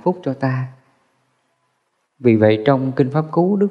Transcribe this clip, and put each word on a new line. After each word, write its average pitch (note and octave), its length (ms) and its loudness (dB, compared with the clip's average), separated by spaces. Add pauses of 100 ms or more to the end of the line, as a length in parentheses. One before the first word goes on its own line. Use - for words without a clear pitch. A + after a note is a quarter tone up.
phúc F3+ 200 -4
cho C3+ 100 -4
ta. C3 340 -4 (1500)
Vì A#2+ 160 4
vậy G#2+ 300 2
trong C3 300 0
Kinh B2+ 160 0
Pháp D#3 200 -2
Cú F#3 240 0
Đức G3+ 160 0